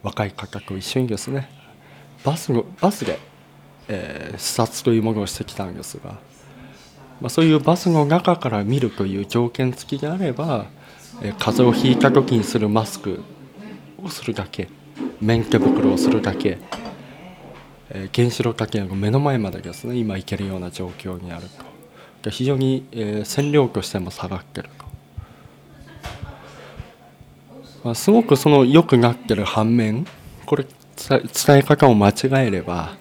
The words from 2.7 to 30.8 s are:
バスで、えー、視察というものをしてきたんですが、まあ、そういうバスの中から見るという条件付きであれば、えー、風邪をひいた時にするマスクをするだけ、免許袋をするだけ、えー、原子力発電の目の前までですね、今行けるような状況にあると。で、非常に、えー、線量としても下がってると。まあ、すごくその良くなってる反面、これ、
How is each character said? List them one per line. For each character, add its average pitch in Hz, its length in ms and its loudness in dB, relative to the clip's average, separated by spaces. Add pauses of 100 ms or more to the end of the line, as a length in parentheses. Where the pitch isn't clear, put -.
バ 196 100 4
ス - 140 -8
で、 - 120 -4 (720)
え 78 480 -10
ー、 - 40 -14
視 - 140 -6
察 - 300 -2
と 123 80 2
い 113 80 4
う 107 40 0
も 113 100 -2
の 107 80 -4
を 101 40 -2
し 98 120 -8
て 110 80 -8
き - 100 -18
た 101 100 -8
ん 90 100 -12
で - 80 -14
す - 200 -14
が、 98 140 -16 (1040)
ま 131 60 -6
あ、 - 20 -4
そ 165 120 0
う 165 40 6
い 160 80 6
う 156 60 6
バ 160 180 4
ス - 120 0
の 156 160 4
中 175 300 2
か 151 140 -6
ら 104 160 -2
見 120 120 0
る 123 120 0
と 101 160 -4
い 98 160 -4
う 101 40 -4
条 120 240 0
件 127 220 -2
付 - 260 -10
き 139 40 -8
で 147 80 -4
あ 170 80 -6
れ 175 160 -4
ば、 131 320 -4 (560)
え 101 100 -6
ー、 - 60 -12
風 117 260 2
邪 123 40 8
を 120 40 8
ひ 127 220 2
い - 40 6
た - 140 4
時 127 260 2
に 107 60 2
す - 160 -4
る 107 80 0
マ 107 180 0
ス - 140 -12
ク 92 220 -8 (800)
を 190 60 -10
す - 160 -12
る 113 80 -4
だ 98 180 -6
け、 92 160 -8 (540)
免 113 240 2
許 113 140 4
袋 - 340 2
を - 40 0
す - 120 2
る 110 120 2
だ 98 140 -2
け、 95 220 -2 (1300)
え 95 200 -12
ー、 - 40 -10
原 120 140 4
子 117 140 -4
力 113 140 -2
発 107 160 -4
電 101 140 -4
の 92 80 -6
目 101 140 -2
の 127 100 2
前 143 180 0
ま 101 140 -2
で 87 100 -10
で 87 120 -12
す - 120 -16
ね、 120 100 -6
今 110 220 -2
行 92 80 -10
け 101 120 -6
る 98 100 -6
よ 95 100 -6
う - 20 -8
な 90 100 -8
状 90 200 -10
況 90 320 -12
に 90 100 -14
あ 85 80 -12
る 87 40 -16
と。 - 220 -20 (580)
で、 107 80 -6
非 123 140 -6
常 139 100 0
に、 131 360 -2
え 107 320 -6
ー、 - 20 -8
線 143 260 -4
量 147 160 4
と 104 140 -4
し - 80 -10
て 101 100 -4
も 90 120 -8
下 - 160 -10
が 92 100 -8
っ - 80 -12
て - 160 -12
る - 160 -18
と。 - 80 -20 (3000)
ま 120 80 -4
あ、 117 40 -4
す - 160 2
ご 226 120 6
く 147 120 6
そ 143 140 2
の 139 160 8
良 147 180 8
く 143 140 4
な 117 160 6
っ - 20 -2
て - 200 -4
る 101 80 -2
反 110 320 2
面、 117 300 0 (400)
こ - 100 0
れ、 135 100 -4 (440)